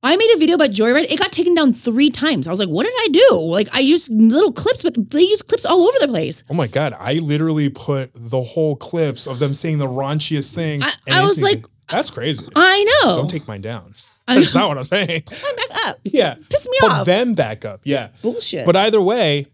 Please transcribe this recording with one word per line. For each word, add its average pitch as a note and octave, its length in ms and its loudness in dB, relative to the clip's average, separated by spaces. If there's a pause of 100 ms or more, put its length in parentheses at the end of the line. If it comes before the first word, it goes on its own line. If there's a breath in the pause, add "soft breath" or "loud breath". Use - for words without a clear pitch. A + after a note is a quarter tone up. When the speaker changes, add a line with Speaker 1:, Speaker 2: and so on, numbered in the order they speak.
Speaker 1:
I C#4 140 4
made A4+ 160 4
a G4+ 40 4
video D#4+ 180 4
about D4 160 2
Joyride. A#3 380 2
It C#4+ 100 -2
got G4 120 -2
taken F4 220 0
down D4+ 200 4
three B3 360 0
times. B3+ 380 -2
I E3 40 -6
was F#3 80 -4
like, G3 100 -2
"What E3+ 160 0
did A#4+ 120 -2
I A4+ 140 0
do?" F#4+ 280 6
Like, E3+ 340 -2
I B3+ 60 0
used C#4 320 2
little A3+ 420 4
clips, - 280 -2
but A#3 300 -2
they D4 120 2
use G#4 180 2
clips - 240 -4
all F4 180 4
over B4 160 4
the - 80 2
place. D#3+ 420 -4
Speaker 2:
Oh C#3 40 -6
my D#3+ 140 0
God. C#3 300 -2
I B2 180 -4
literally D3+ 540 0
put C3+ 460 -6
the A#2 260 -4
whole D3+ 360 -2
clips D3+ 500 -4
of C3 120 -10
them C#3 140 0
saying D#3 240 -4
the C#3+ 100 -2
raunchiest C#3 640 -4
things D#3 320 -4
Speaker 1:
I, D4+ 60 -2 (160)
Speaker 2:
and - 100 -2
Speaker 1:
I F#4+ 80 2
was G4+ 120 2
Speaker 2:
anything. G4 260 0
Speaker 1:
like, - 80 -20 (180)
Speaker 2:
That's A3+ 220 -4
crazy. C3 340 -6 (100)
Speaker 1:
I F#4 280 4 (200)
know. A3 120 2
Speaker 2:
Don't D3 140 -2
take D#3+ 180 -8
mine G2+ 140 -12
down. G#2+ 320 -12 (340)
Speaker 1:
I B3 80 2
Speaker 2:
That's C#4 180 4
Speaker 1:
know. C4 80 2
Speaker 2:
not G3 80 2
what C#3+ 100 -4
I'm B2+ 60 -8
saying. F3 400 -2
Speaker 1:
Climb - 300 -8
back A#4+ 320 -4
up. - 160 -8
Speaker 2:
Yeah. G3 320 0 (140)
Speaker 1:
Piss D5 200 -2
me B4+ 100 0
Speaker 2:
Put - 120 4
Speaker 1:
off. - 140 -2
Speaker 2:
them A3 280 2
back A2+ 320 -4
up. G2+ 180 -12
Yeah. C#3 300 -4
Speaker 1:
It's - 80 -20
bullshit. A3+ 440 -6
Speaker 2:
But E3+ 120 4
either G#3+ 240 2
way F3 520 0